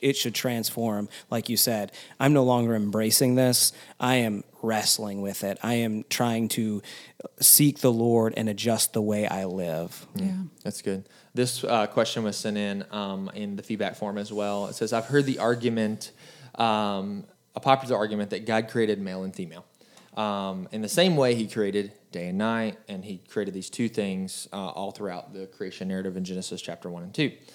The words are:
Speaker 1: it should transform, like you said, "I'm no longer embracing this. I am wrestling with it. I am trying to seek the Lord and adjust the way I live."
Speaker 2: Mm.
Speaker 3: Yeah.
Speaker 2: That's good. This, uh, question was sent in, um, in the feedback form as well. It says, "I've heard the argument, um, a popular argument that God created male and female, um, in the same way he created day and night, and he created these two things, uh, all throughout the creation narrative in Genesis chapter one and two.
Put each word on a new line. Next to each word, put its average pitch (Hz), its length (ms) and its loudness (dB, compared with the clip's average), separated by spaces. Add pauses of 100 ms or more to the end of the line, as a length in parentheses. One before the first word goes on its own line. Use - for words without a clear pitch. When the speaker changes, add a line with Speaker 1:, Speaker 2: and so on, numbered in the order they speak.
Speaker 1:
it 139 120 4
should 120 200 -2
transform, 113 760 -2 (220)
like 117 180 -2
you 117 80 0
said, 104 340 0 (280)
"I'm 139 160 6
no 139 80 8
longer 120 320 4
embracing 110 640 4
this. 127 360 4 (260)
I 127 180 4
am 110 260 2 (200)
wrestling 104 600 0
with 98 200 -6
it. 98 200 -2
I 117 120 0
am 110 360 0
trying 117 380 2
to 107 340 -2 (580)
seek 147 380 6
the 127 140 6
Lord 113 440 4
and 110 120 0
adjust 110 440 0
the 113 100 0
way 104 260 2
I 95 160 -2
live." 87 600 -4 (120)
Speaker 2:
Mm. 190 100 -6
Speaker 3:
Yeah. 185 100 -2 (280)
Speaker 2:
That's - 180 -6
good. 95 260 -4 (240)
This, 120 300 0
uh, 113 240 2
question 113 380 0
was 101 120 -2
sent 104 220 -4
in, 101 320 -4
um, 98 440 -6
in 104 200 -8
the 98 80 -8
feedback 101 320 -4
form 101 240 -6
as 101 140 -8
well. 101 340 -2
It 104 80 -10
says, 110 180 -2
"I've 113 140 0
heard 139 200 4
the 131 120 -2
argument, 113 720 0 (460)
um, 104 680 0 (300)
a 110 60 -8
popular 131 360 4
argument 104 340 -2
that 110 160 -6
God 113 220 2
created 107 320 0
male 95 220 -6
and 95 120 -8
female, 85 300 -12 (520)
um, 98 560 -4
in 110 100 -6
the 107 60 -4
same 170 280 4
way 127 180 6
he 113 120 0
created 101 460 0 (200)
day 87 160 -6
and 90 100 -4
night, 113 400 -2 (100)
and 95 160 -10
he 101 140 -10 (120)
created 98 240 -4
these 95 160 -10
two 117 180 -2
things, 95 640 -4
uh, 92 40 -10
all 95 340 -8
throughout 90 420 -10
the 95 140 -12
creation 95 420 -8
narrative 92 300 -4
in 92 60 -4
Genesis 92 360 -6
chapter 87 300 -10
one 87 140 -10
and 98 100 -14
two. 151 180 0 (220)